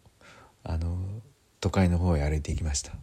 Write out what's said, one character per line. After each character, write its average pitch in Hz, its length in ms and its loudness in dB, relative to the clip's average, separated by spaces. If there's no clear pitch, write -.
あ 82 120 -4
の、 85 220 -4
都 92 100 0
会 92 180 4
の 87 80 4
方 87 220 4
へ 71 100 2
歩 76 80 2
い 76 60 -2
て - 100 -4
い 71 40 -2
き - 60 -2
ま 71 120 -2
し - 80 -2
た。 - 100 -14